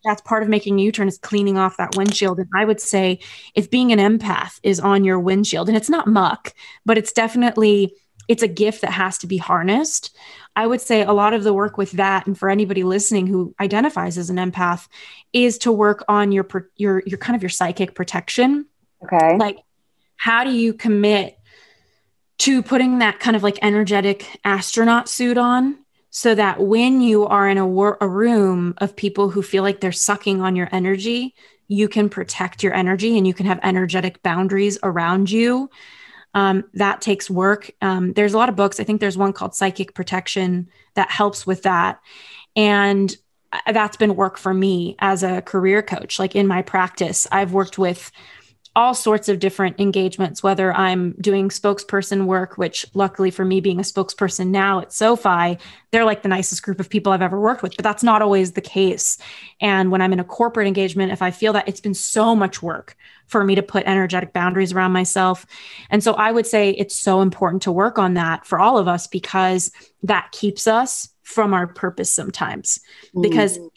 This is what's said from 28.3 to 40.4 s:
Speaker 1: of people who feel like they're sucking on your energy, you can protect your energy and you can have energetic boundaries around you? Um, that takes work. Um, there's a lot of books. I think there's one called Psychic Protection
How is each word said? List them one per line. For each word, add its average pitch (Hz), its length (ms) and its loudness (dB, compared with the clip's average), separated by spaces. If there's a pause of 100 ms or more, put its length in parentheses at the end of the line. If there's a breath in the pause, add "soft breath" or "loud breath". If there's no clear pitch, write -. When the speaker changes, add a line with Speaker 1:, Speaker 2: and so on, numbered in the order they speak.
Speaker 1:
of 196 160 -4
people 196 340 0
who 196 120 -2
feel 190 220 -2
like 202 160 -2
they're 185 140 -4
sucking 202 480 -2
on 185 160 0
your 175 160 -2
energy, 196 600 -2 (340 soft breath)
you 202 180 2
can 208 220 0
protect - 540 -6
your 185 100 0
energy 190 440 0
and 190 80 4
you 185 80 2
can 185 120 -4
have 185 180 0
energetic 185 600 -2
boundaries 190 600 0
around 180 480 0
you? 247 380 0 (640 loud breath)
Um, 196 300 0 (100)
that 196 260 -2
takes 196 260 -2
work. 196 440 0 (100)
Um, 185 320 -2
there's 208 220 2
a - 20 2
lot 240 120 4
of 196 60 -4
books. 196 240 0
I 208 40 -6
think 214 180 -2
there's 196 160 -2
one 196 160 0
called 190 220 -10
Psychic 190 400 -4
Protection 180 760 -4 (240 soft breath)